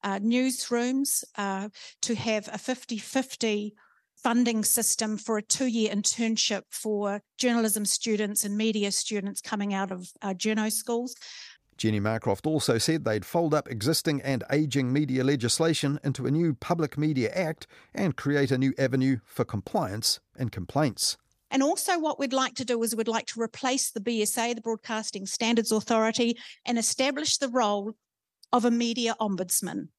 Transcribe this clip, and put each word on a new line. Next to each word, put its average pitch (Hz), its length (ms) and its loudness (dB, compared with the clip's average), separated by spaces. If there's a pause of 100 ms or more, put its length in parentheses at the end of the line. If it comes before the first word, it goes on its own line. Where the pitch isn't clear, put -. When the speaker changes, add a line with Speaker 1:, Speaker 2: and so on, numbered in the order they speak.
Speaker 1:
uh, 196 140 -2
newsrooms, 247 1040 0 (140)
uh, 196 320 -4 (320)
to 233 140 -2
have 214 360 -2
a 214 60 -10
fifty 247 400 -6
fifty 214 760 -4 (480)
funding 233 400 2
system 220 540 0
for 214 220 -2
a - 20 -4
two-year 226 500 0
internship 214 800 0
for 202 540 -4 (160)
journalism 226 440 2
students 208 600 0
and 202 120 -2
media 214 360 0
students 202 500 -4
coming 202 320 -2
out 196 180 -2
of, 185 200 -10 (100)
uh, 202 60 -6
journo 214 440 0
schools. 240 440 -4 (600)
Speaker 2:
Jenny 107 240 2
Marcroft 107 460 0
also 156 320 2
said 160 260 0
they'd 107 220 0
fold 165 300 2
up 147 120 0
existing 139 540 0
and 131 300 0
ageing 139 420 2
media 131 300 2
legislation 143 800 2
into 131 240 0
a 131 40 2
new 160 220 4
Public 160 460 -2
Media 143 340 2
Act 165 320 -2 (300)
and 156 200 0
create 143 360 2
a 131 80 2
new 135 180 4
avenue 131 480 4
for - 180 -4
compliance 113 760 -2 (180)
and 120 140 -2
complaints. - 680 -2 (320)
Speaker 1:
And 269 140 2
also 349 340 2
what 302 220 -2
we'd 233 120 -2
like 262 260 0
to 254 80 -6
do 233 180 0
is 233 120 -2
we'd 220 120 0
like 226 180 0
to - 160 -6
replace 254 480 -2
the 220 120 -8
B 226 200 0
S 208 160 0
A, 240 160 0
the 226 80 -6
Broadcasting 220 640 -6
Standards 226 460 2
Authority, 220 680 2 (260)
and 233 140 -2
establish 269 600 0
the 269 100 -2
role 214 460 0 (580)
of 240 120 4
a 240 60 6
media 233 480 0
ombudsman. 180 680 -2 (120)